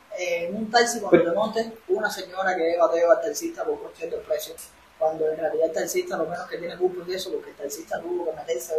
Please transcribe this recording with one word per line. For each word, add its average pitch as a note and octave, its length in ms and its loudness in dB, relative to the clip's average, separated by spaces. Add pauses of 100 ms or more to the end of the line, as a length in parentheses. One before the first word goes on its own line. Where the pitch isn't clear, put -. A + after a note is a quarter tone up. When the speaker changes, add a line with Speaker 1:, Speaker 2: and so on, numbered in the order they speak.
(200)
Speaker 1:
eh, E3+ 300 0
en G3+ 80 -6
un A3 120 -4
taxi A#3+ 300 4
cuando F#3+ 120 -2
Speaker 2:
Pero E3+ 200 8
Speaker 1:
te D3 60 0
montes A3+ 300 0 (200)
una G#3 220 2
señora F#3+ 460 -2
que E3 220 2
va E3 100 6
a E3+ 300 6
al - 60 -2
taxista D#3 400 -4
por - 160 0
cuestión - 300 -10
del - 100 -6
precio, - 340 -4 (460)
cuando D#3 320 2
en D#3 60 -2
realidad D#3+ 300 2
el D#3+ 40 0
taxista F3 460 -2
lo E3 80 0
menos E3+ 220 -6
que E3 100 -6
tiene E3+ 180 -6
culpa F3+ 280 0
es F3 40 -14
de F#3 80 -4
eso, F#3 160 -6
porque - 200 -6
el - 40 -18
taxista D3 460 -8
tuvo F3 240 -4
que D#3 100 -2
meterse E3 440 -4